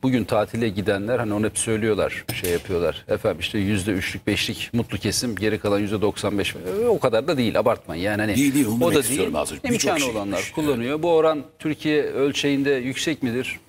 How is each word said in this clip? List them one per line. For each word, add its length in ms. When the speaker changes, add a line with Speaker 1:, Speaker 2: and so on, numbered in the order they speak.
Speaker 1:
bugün 220
tatile 440
gidenler 500
hani 160
onu 120
hep 120
söylüyorlar, 680
şey 100
yapıyorlar. 580
Efendim 320
işte 180
yüzde 340
üçlük, 340
beşlik 480
mutlu 240
kesim, 380
geri 220
kalan 200
yüzde 220
doksan 380
beş. 160
E, 40
o 140
kadar 280
da 100
değil, 200
abartmayın. 440
Yani 200
hani 140
Speaker 2:
Değil, 180
değil, 120
onu 80
Speaker 1:
o 60
Speaker 2:
demek 140
Speaker 1:
da 60
Speaker 2:
istiyorum 320
Speaker 1:
değil. 100
Speaker 2:
aslında. 220
Birçok 260
Speaker 1:
İmkanı 100
Speaker 2:
şey 100
Speaker 1:
olanlar 280
Speaker 2:
gitmiş. 160
Speaker 1:
kullanıyor. 400
Speaker 2:
Evet. 80
Speaker 1:
Bu 120
oran 280
Türkiye 440
ölçeğinde 680
yüksek 520
midir? 360